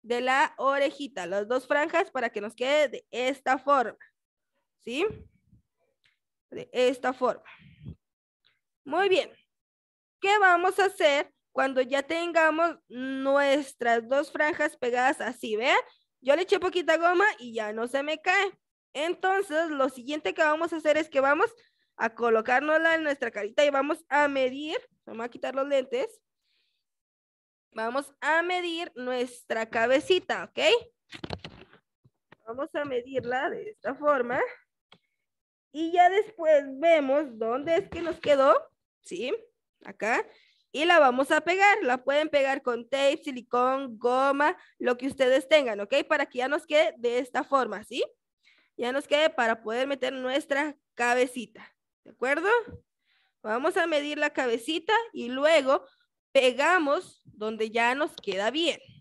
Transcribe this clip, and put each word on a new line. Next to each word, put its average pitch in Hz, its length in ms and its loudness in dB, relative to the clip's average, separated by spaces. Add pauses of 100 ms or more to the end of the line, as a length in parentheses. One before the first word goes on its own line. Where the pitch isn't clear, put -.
de 240 180 -4
la 262 380 0
orejita, 277 680 -2
las 202 220 -4
dos 262 180 -2
franjas 320 440 0
para 240 200 -4
que 208 100 -6
nos 214 140 -10
quede 277 340 2
de - 220 -10
esta 254 480 -2
forma, 269 400 0 (800)
¿sí? 285 280 -4 (1400)
De - 220 -14
esta 254 400 0
forma. 247 320 -2 (1400)
Muy 349 240 0
bien. 349 220 2 (920)
¿Qué 403 180 4
vamos 370 400 4
a 381 80 4
hacer 302 460 0 (200)
cuando 262 280 0
ya 269 220 -2
tengamos 330 720 0 (120)
nuestras 269 1200 0
dos 277 220 0
franjas 302 460 -2
pegadas 247 440 0
así? 220 360 -6
Vean, 294 240 2 (400)
yo 277 160 2
le 349 60 -2
eché 370 180 2
poquita 339 360 0
goma 349 300 4 (120)
y 240 160 -14
ya 214 180 -4
no 226 160 -4
se 269 140 -4
me 311 180 -6
cae. 381 320 0 (400)
Entonces, 339 800 -2
lo 269 180 0
siguiente 294 460 -6
que 339 80 0
vamos 320 300 2
a 330 40 -6
hacer 302 200 2
es 311 120 0
que 269 120 0
vamos 294 320 2 (440)
a 226 180 -2
colocárnosla 262 800 2
en 320 80 -2
nuestra 285 280 -4
carita 214 340 0
y 285 60 4
vamos 285 380 -2
a 294 200 2
medir. 277 500 -2 (260)
Vamos 226 200 -12
a 240 40 -8
quitar 262 260 -10
los 269 120 -2
lentes. 269 540 -4 (1500)
Vamos 233 480 -6
a 311 220 2
medir 349 520 -4
nuestra 247 760 -6
cabecita, 240 760 0
¿ok? - 160 -10 (1900)
Vamos 262 260 -8
a 294 120 -4
medirla 254 640 -4
de 427 200 -10
esta 277 260 -8
forma. 277 440 0 (1300)
Y 330 180 -4
ya 359 180 6
después 330 560 2 (140)
vemos 285 580 2
dónde 247 380 -2
es 381 140 0
que 339 120 -10
nos 339 200 -6
quedó, 294 500 4 (320)
¿sí? 240 320 -6 (500)
Acá. 226 400 -4 (460)
Y 285 140 -2
la 349 160 6
vamos 262 320 2
a 311 80 2
pegar. 381 420 4
La 254 220 -2
pueden 294 240 0
pegar 269 340 0
con 240 260 -6
tape, 277 360 0
silicón, 254 760 -2
goma, 277 580 2 (220)
lo 240 180 0
que 262 120 -6
ustedes 262 400 2
tengan, 247 320 2
¿ok? 208 140 -4 (140)
Para 294 180 2
que - 120 -10
ya 247 80 -2
nos 294 180 -4
quede 311 320 2
de 240 220 -2
esta 254 240 -4
forma, 220 400 -2
¿sí? 294 220 -6 (720)
Ya 240 160 -4
nos 285 140 -4
quede 311 240 2
para 226 320 0
poder 233 240 -2
meter 262 260 -4
nuestra 277 640 -4 (180)
cabecita, 247 760 -2 (300)
¿de - 80 -20
acuerdo? 311 380 -2 (920)
Vamos 247 360 -2
a 339 100 0
medir 294 320 -2
la 294 120 0
cabecita 285 600 -2 (200)
y 240 160 -8
luego 277 580 2 (460)
pegamos 285 920 2
donde 220 460 -6
ya 233 240 2
nos 302 220 -4
queda 196 340 -4
bien. 302 300 -2 (200)